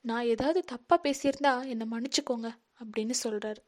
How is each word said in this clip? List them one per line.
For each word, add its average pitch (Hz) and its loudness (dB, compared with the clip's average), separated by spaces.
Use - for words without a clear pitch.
நான் 233 -4
ஏதாவது 262 2
தப்பா 339 2
பேசியிருந்தா 277 2
என்னை 226 -4
மன்னிச்சுக்கோங்க" 233 -2
அப்படின்னு 226 -4
சொல்றாரு. 214 -4